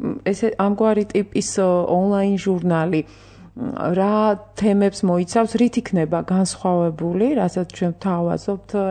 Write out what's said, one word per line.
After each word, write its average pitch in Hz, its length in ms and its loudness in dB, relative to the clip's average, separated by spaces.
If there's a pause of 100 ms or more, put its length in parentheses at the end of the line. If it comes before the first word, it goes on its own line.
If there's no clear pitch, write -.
(220)
ესე, 202 320 0
ამგვარი 208 520 2
ტიპის, 202 480 -2
ე, 190 140 2 (180)
ონლაინ 196 480 2
ჟურნალი, 175 640 0
მ, - 140 -8 (400)
რა 208 800 0 (180)
თემებს 202 540 2
მოიცავს, 180 480 0
რით 240 240 2
იქნება 165 480 0
განსხვავებული, 175 1040 0
რასაც 185 380 -2
ჩვენ 175 240 -2
ვთავაზობთ, 175 800 -4
ე, 202 160 0